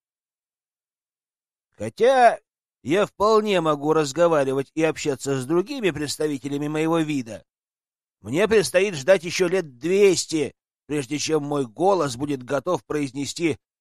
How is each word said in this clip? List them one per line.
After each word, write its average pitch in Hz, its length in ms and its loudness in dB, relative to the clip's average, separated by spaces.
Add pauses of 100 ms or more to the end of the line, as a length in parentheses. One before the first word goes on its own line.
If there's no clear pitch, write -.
(1800)
Хотя 226 640 4 (420)
я 185 220 0
вполне 214 560 2
могу 151 320 0
разговаривать 143 800 2
и 160 80 -2
общаться 139 560 -2
с 127 60 -6
другими 190 460 -2
представителями 147 800 -4
моего 160 300 0
вида, 131 460 -4 (760)
мне 151 280 0
предстоит 196 460 2
ждать 165 300 2
еще 175 240 0
лет 165 300 -4
двести, 165 760 2 (320)
прежде 143 320 -4
чем 151 260 -2
мой 143 220 -2
голос 147 500 0
будет 139 260 -6
готов 139 420 -4
произнести 143 760 -4 (220)